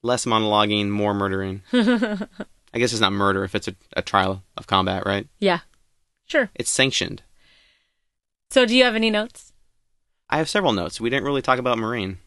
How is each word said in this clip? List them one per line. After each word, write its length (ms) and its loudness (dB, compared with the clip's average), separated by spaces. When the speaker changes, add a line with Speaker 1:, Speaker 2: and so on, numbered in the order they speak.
Speaker 1:
Less 220 0
monologuing, 640 2
more 260 0
murdering. 520 -4
Speaker 2:
<laughs> 60 -8
Speaker 1:
I 460 2
guess 140 0
it's 80 -4
not 120 2
murder 320 2
if 100 -8
it's 140 -4
a, 60 -10
a 100 -4
trial 400 0
of 100 -12
combat, 400 0
right? 220 -2
Speaker 2:
Yeah. 220 0
Sure. 300 0
Speaker 1:
It's 140 -6
sanctioned. 520 -2
Speaker 2:
So 160 4
do 80 0
you 80 6
have 140 4
any 140 2
notes? 420 -4
Speaker 1:
I 100 0
have 100 0
several 240 2
notes. 280 -4
We 100 -2
didn't 140 0
really 180 -2
talk 180 2
about 180 0
Meereen. 380 -4